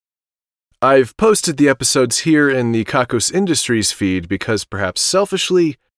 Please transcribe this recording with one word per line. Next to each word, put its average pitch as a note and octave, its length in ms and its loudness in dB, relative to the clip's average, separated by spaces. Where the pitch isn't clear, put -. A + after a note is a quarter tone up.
I've C3 360 4
posted G3+ 400 0
the C#3+ 120 4
episodes C3 520 0
here D3+ 280 2
in B2 220 0
the A2+ 120 0
Kakos B2 480 -2
Industries D#3 600 0
feed F#2 360 -4
because, G2 380 -4
perhaps G2 360 -6
selfishly, F#3 760 0